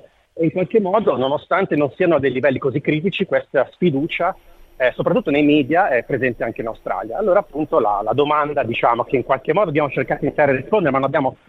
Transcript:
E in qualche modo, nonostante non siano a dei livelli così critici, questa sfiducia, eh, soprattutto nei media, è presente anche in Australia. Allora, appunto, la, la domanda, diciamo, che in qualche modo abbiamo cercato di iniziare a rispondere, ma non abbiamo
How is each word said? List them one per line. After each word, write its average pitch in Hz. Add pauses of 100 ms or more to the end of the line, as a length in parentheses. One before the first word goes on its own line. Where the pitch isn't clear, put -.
(400)
E 165
in 160
qualche 185
modo, 190
nonostante 147
non 147
siano 175
a 139
dei 135
livelli 131
così 139
critici, 165
questa 131
sfiducia, 170 (400)
eh, 127
soprattutto 170
nei 147
media, 151
è 123
presente 127
anche 113
in 113
Australia. 110
Allora, 196
appunto, 156
la, 104
la 110
domanda, 147
diciamo, 117
che -
in 120
qualche 135
modo 190
abbiamo 147
cercato 143
di 147
iniziare 139
a -
rispondere, 143
ma 135
non 135
abbiamo 135 (120)